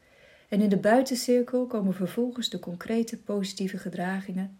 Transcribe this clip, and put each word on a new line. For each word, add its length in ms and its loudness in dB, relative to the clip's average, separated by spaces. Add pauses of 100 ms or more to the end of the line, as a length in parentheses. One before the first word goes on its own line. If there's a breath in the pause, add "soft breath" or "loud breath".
(480 soft breath)
En 140 2
in 80 6
de 80 4
buitencirkel 920 4
komen 260 0
vervolgens 560 -2
de 100 -8
concrete 580 -4
positieve 600 -4
gedragingen 840 -6